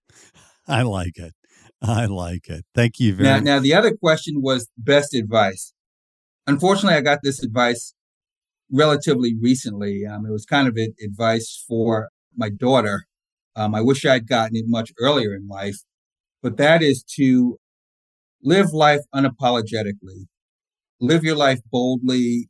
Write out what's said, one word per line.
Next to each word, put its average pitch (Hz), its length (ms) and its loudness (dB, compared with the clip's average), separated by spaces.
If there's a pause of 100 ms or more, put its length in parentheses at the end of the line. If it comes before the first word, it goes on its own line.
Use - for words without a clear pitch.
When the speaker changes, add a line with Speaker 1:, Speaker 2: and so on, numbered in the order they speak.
(680)
Speaker 1:
I 120 160 -2
like 92 340 -6
it. 85 160 -16 (480)
I 113 240 -2
like 87 420 -8
it. 82 180 -14 (100)
Thank 120 240 0
you 104 160 2
very 135 120 2
Speaker 2:
Now, 135 80 4
Speaker 1:
much. 120 100 0
Speaker 2:
now, 139 140 2
the 135 140 2
other 214 220 4
question 156 460 -2
was 131 260 -2 (100)
best 143 380 2
advice. 104 580 0 (720)
Unfortunately, 180 500 2
I 147 60 2
got 147 220 2
this 139 180 -4
advice 120 540 -2 (760)
relatively 139 680 2
recently. 101 640 -2
Um, 104 220 -10
it 107 40 -6
was 107 140 -6
kind 139 220 2
of 113 100 -2
a-, 110 160 -4 (100)
advice 113 640 -2
for 110 420 -2 (260)
my 113 140 -4
daughter. 107 560 0 (500)
Um, 107 180 -2
I 107 80 -2
wish 131 240 2
I'd 127 220 2
gotten 113 300 0
it 113 100 -4
much 113 320 -2
earlier 120 340 0
in 98 140 -12
life, 98 300 -10 (680)
but 110 140 -4
that 160 260 4
is 139 180 2 (140)
to 127 420 2 (840)
live 170 300 4
life 151 280 4 (140)
unapologetically. 110 1120 -4 (760)
Live 156 220 2
your 160 120 0
life 135 260 2 (100)
boldly 123 800 0